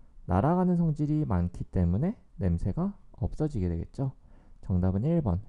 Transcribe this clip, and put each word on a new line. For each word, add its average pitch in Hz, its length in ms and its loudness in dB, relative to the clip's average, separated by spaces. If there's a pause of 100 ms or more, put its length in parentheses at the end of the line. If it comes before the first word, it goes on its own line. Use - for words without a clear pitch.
(260)
날아가는 175 500 2
성질이 151 480 2
많기 90 400 0
때문에 95 540 0 (160)
냄새가 101 640 -2 (140)
없어지게 117 560 -2
되겠죠. 104 440 -4 (480)
정답은 92 440 0
일 165 180 2
번, 95 260 0